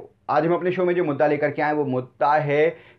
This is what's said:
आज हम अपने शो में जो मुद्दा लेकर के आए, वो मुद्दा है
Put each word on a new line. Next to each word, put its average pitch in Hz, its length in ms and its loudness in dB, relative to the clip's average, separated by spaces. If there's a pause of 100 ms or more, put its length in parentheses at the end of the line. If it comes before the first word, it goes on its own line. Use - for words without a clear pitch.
(300)
आज 151 160 2
हम 170 80 2
अपने 175 180 -2
शो 185 120 -2
में 175 100 0
जो 175 100 0
मुद्दा 147 220 0
लेकर 147 240 0
के 151 120 -4
आए, 151 100 0
वो 151 120 0
मुद्दा 131 500 -2
है 151 340 2 (300)